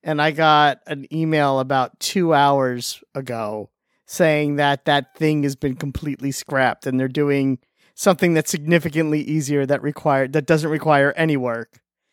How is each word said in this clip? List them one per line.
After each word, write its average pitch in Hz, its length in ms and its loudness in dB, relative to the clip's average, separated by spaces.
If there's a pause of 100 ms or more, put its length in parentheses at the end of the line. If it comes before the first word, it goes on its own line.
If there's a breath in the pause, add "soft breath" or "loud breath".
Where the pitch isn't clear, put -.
And 151 180 -2
I 156 100 2
got 151 540 4
an 139 260 -10
email 151 480 0
about 131 400 -2
two 170 340 0
hours 139 680 0 (140)
ago 113 560 -8 (340)
saying 151 520 0
that 143 280 0
that 143 300 0
thing 151 280 0
has 139 120 -2
been 131 200 -6
completely 139 560 -8
scrapped, 131 540 -2
and 127 140 -2
they're 131 80 -2
doing 139 500 0 (400)
something 180 360 2
that's 156 180 0
significantly 151 680 0
easier 143 440 -2
that 139 160 0
require-, 139 460 0
that 143 180 -2
doesn't 156 240 2
require 147 480 2
any 160 200 0
work. 117 420 -6 (340)